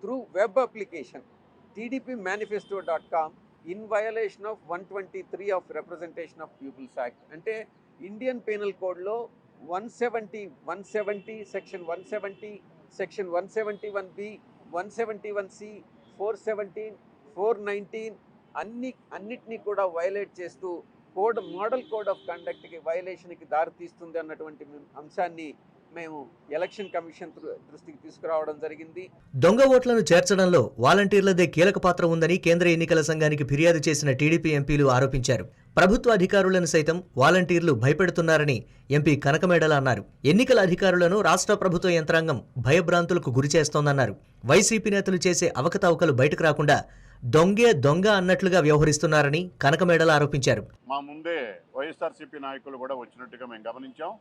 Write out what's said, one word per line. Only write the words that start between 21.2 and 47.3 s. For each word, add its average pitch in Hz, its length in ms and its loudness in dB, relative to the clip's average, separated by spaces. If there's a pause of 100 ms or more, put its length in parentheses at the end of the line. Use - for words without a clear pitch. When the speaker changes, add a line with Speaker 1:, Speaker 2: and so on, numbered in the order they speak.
Speaker 1:
మోడల్ 233 360 -4
కోడ్ 208 220 -4
ఆఫ్ - 160 -16
కండక్ట్‌కి, 170 580 -12
వయలేషన్‌కి 175 680 -10
దారి 165 260 -2
తీస్తుంది 165 420 -12
అన్నటువంటి 156 400 -14 (380)
అంశాన్ని 165 480 -8 (480)
మేము 160 200 -14 (380)
ఎలక్షన్ 185 400 -8
కమిషన్ 165 400 -12
దృ-, 151 180 -14 (140)
దృష్టికి 151 340 -20
తీసుకురావడం 156 640 -8
జరిగింది. 160 400 -14 (400)
Speaker 2:
దొంగ 220 180 6 (120)
ఓట్లను 247 360 4
చేర్చడంలో 180 500 4 (240)
వాలంటీర్లదే 190 680 4
కీలక 185 320 4
పాత్ర 175 180 0 (100)
ఉందని 165 300 2
కేంద్ర 170 300 4
ఎన్నికల 165 340 2
సంఘానికి 151 420 0
ఫిర్యాదు 165 380 4
చేసిన 147 320 0
టీడీపీ 160 380 2
ఎంపీలు 143 280 2 (100)
ఆరోపించారు. 127 500 0 (320)
ప్రభుత్వ 220 400 4
అధికారులను 185 560 2
సైతం 160 220 2 (260)
వాలంటీర్లు 170 600 4
భయపెడుతున్నారని 156 760 2 (400)
ఎంపీ 151 160 4 (120)
కనకమేడల 160 540 4
అన్నారు. 120 240 0 (280)
ఎన్నికల 233 360 6
అధికారులను 180 500 2 (100)
రాష్ట్ర 180 360 2
ప్రభుత్వ 175 340 2
యంత్రాంగం 160 420 0 (280)
భయభ్రాంతులకు 170 720 2
గురి 143 180 0
చేస్తోందన్నారు. 143 600 2 (360)
వైసీపీ 220 440 4
నేతలు 190 320 -2
చేసే 160 200 2 (140)
అవకతవకలు 165 600 2
బయటకు 151 260 2
రాకుండా 147 300 2 (560)